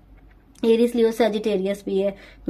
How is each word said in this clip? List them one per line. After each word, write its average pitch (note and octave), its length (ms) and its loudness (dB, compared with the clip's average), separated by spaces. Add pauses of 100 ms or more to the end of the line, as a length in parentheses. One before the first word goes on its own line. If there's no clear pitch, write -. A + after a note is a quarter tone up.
(640)
एरीज, A#3 320 2
लियो, A3+ 180 2
सैजिटेरियस G3+ 720 -2
भी G3 140 -2
है G3 160 -2 (340)